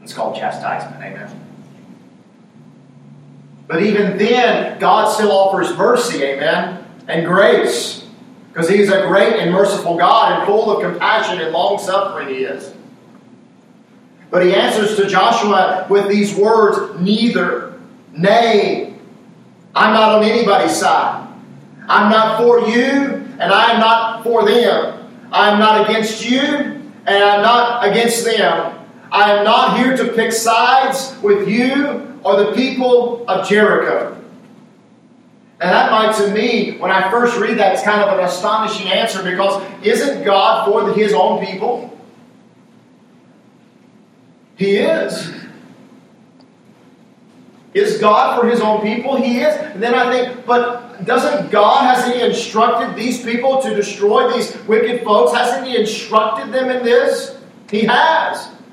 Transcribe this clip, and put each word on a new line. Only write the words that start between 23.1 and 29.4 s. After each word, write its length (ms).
and 140
I 220
am 80
not 420
for 220
them. 640
I 200
am 100
not 300
against 380
you, 140
and 180
I'm 180
not 440
against 380
them. 520
I 220
am 100